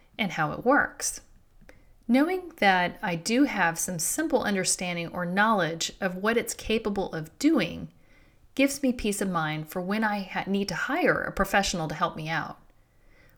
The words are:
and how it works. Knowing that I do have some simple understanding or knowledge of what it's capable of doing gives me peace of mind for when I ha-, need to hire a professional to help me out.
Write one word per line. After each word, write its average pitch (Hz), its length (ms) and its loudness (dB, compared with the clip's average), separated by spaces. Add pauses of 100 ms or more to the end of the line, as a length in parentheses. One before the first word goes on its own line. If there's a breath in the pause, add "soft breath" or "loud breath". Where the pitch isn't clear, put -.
(160 soft breath)
and 196 140 -2
how 151 220 -2
it - 120 -8
works. - 560 2 (880 soft breath)
Knowing 330 480 2
that 185 480 4
I 180 100 0
do 226 300 4
have 170 340 2
some 175 220 -4
simple 302 420 0
understanding 180 680 0
or 180 160 -4
knowledge 180 760 2
of 180 160 -2
what 214 200 0
it's - 180 -2
capable 214 580 -2
of 156 260 -8
doing 214 540 2 (640 soft breath)
gives 277 260 2
me 254 100 2
peace 208 280 -2
of 196 100 0
mind 156 380 -4
for 185 120 -6
when 202 220 -2
I 208 200 -2
ha-, 185 260 -6
need 202 220 0
to 175 40 -4
hire 269 480 2
a - 80 -4
professional 190 560 0
to 156 80 -6
help 165 220 -2
me 156 120 -8
out. 160 300 -6 (800 soft breath)